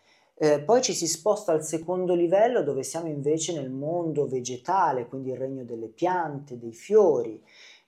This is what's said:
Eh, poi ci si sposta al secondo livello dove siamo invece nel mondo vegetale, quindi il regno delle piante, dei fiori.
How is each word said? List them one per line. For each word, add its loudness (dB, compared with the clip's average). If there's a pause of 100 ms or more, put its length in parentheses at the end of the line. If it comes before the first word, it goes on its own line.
(360)
Eh, 4
poi 4
ci -2
si -2
sposta 0
al 0
secondo -2
livello 4
dove -2
siamo -6
invece -2
nel -6
mondo -2
vegetale, 0
quindi -8
il -6
regno -6
delle -10
piante, -4
dei -12
fiori. 4 (480)